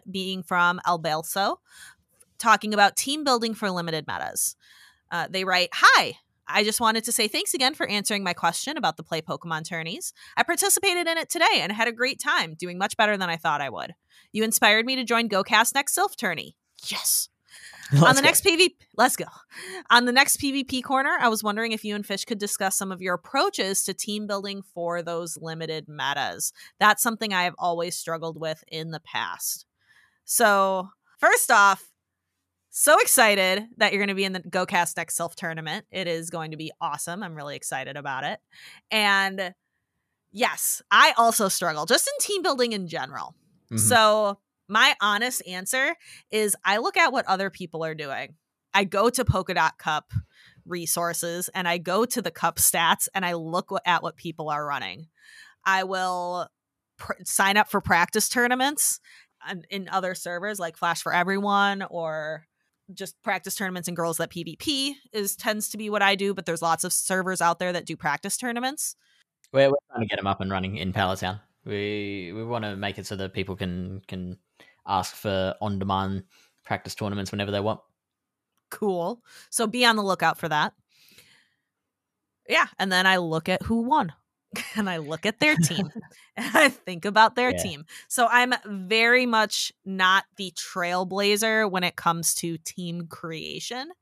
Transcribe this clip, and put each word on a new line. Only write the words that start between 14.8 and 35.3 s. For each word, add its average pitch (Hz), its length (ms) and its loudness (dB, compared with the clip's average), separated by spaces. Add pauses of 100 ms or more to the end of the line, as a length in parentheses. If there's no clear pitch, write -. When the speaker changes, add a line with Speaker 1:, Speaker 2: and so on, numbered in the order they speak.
Speaker 1:
me 262 120 -2
to 254 80 -4
join 233 240 0
GoCast 208 440 4
next - 240 0
Silph 392 200 -2
tourney." 160 400 -6 (300)
Yes. - 420 -2 (600)
Speaker 2:
Let's 143 120 8
Speaker 1:
On 262 120 8
the 277 60 6
Speaker 2:
go. 285 40 4
Speaker 1:
next 320 160 6
P - 140 4
V 349 140 6
P, - 60 -6 (220)
let's 247 180 4
go. - 100 -6 (640)
On 240 140 8
the 247 60 2
next 269 260 4
P 277 140 -2
V 277 120 -2
P 254 180 -4
corner, 269 400 0
I 247 80 4
was 214 140 0
wondering 220 280 -2
if 214 140 -6
you 208 80 -4
and 208 120 -6
Fish 196 200 -6
could 208 140 -6
discuss 196 360 -2
some 190 160 -4
of 180 80 -10
your 185 140 -2
approaches 208 680 0
to - 100 -4
team 208 320 -6
building 196 380 -6 (100)
for 170 300 -4
those 170 360 -6
limited 160 480 -8
metas. 135 640 -4 (280)
That's 208 240 4
something 220 280 -2
I 180 120 0
have 175 160 -2
always 170 360 -2
struggled 165 460 -8
with 160 260 -6
in 160 220 -10
the 156 100 -10
past. - 680 -8 (580)
So, 196 640 2 (300)
first 403 320 4
off, 202 400 6 (800)
so 302 280 6
excited 208 680 4 (100)
that 202 160 2
you're 202 80 0
gonna 196 140 -2
be 196 100 0
in 190 80 -4
the 185 80 -8
GoCast 175 560 -2
X 170 180 -6
Silph 170 200 -6